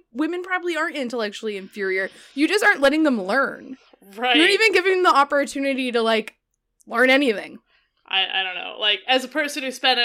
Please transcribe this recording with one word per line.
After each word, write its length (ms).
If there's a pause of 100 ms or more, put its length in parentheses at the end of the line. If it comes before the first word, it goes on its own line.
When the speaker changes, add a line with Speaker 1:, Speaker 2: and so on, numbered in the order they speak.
(120)
Speaker 1:
women 300
probably 340
aren't 200
intellectually 600
inferior. 540 (240)
You 140
just 160
aren't 180
letting 220
them 180
learn. 560 (380)
Speaker 2:
Right. 200
Speaker 1:
You're 100
not 80
even 200
giving 200
them 100
the 120
opportunity 760
to, 100
like, 340 (520)
learn 240
anything. 480 (520)
Speaker 2:
I, 140 (140)
I 40
don't 120
know. 240
Like, 280
as 160
a 40
person 340
who 80
spent 300
a, 60